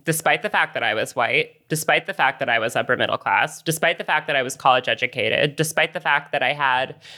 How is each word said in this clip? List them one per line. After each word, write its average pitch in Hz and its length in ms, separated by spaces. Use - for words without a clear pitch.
despite 156 400
the - 80
fact 165 240
that 120 80
I 110 100
was 110 220
white, 123 520
despite 156 380
the 190 80
fact 139 280
that 127 80
I 117 100
was 113 160
upper 120 200
middle 110 220
class, 110 460
despite 165 340
the 202 60
fact 156 240
that 151 80
I 135 80
was 123 120
college 127 320
educated, 123 680
despite 160 380
the 175 60
fact 151 320
that 143 120
I 127 100
had, 131 480